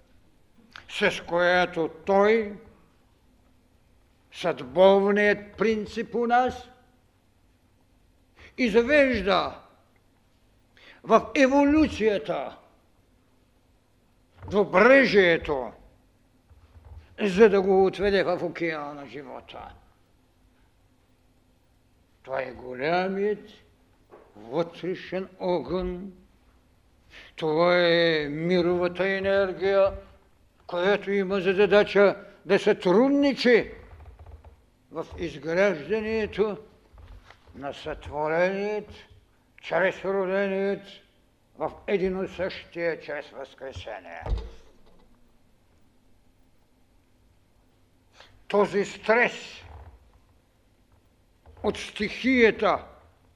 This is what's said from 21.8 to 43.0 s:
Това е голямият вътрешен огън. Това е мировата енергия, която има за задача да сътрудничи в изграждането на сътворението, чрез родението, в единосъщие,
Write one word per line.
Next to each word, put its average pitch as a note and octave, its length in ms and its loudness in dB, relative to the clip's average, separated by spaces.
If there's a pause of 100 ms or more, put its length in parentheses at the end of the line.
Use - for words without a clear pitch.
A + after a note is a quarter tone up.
Това C3 200 -6
е B2+ 100 -10
голямият F3+ 960 -4 (880)
вътрешен E3 920 -8 (120)
огън. F3+ 720 -6 (1200)
Това E3+ 420 2
е E3+ 520 2
мировата F3 760 0
енергия, G3 840 0 (760)
която G3 440 -2
има G3 300 0
за F#3 120 0
задача G3 640 4 (280)
да F3+ 140 2
сътрудничи A#3 1120 2 (1160)
в D3+ 160 -10 (120)
изграждането F#3 1400 -2 (960)
на C3+ 200 -12
сътворението, F3+ 1200 -4 (680)
чрез E3+ 420 -2
родението, G3 840 -4 (680)
в D3 140 -6 (140)
единосъщие, F3+ 1120 -6